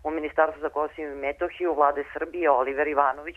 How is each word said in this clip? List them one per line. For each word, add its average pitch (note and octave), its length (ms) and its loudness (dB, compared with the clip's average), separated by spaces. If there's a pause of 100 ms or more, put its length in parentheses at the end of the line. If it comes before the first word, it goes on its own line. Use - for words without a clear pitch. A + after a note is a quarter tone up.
u D#3 60 -4
Ministarstvu D#3 500 0
za D3+ 80 -4
Kosovo D3+ 400 -4
i C#3 160 -10
Metohiju E3+ 500 -4
Vlade C#3+ 380 4
Srbije, D#3+ 380 0
Oliver C3+ 380 2
Ivanović, D3 480 0